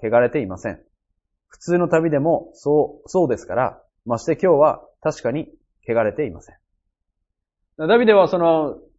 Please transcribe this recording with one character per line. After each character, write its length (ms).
汚 160
れ 100
て 120
い 40
ま 120
せ 120
ん。 120
普 120
通 180
の 120
旅 220
で 80
も 340
そ 500
う、 60
そ 160
う 20
で 100
す 100
か 80
ら、 260
ま 140
し 60
て 80
今 200
日 60
は 260
確 220
か 80
に 180
汚 160
れ 100
て 120
い 60
ま 100
せ 100
ん。 40
ダ 200
ビ 80
デ 80
は 140
そ 100
の、 400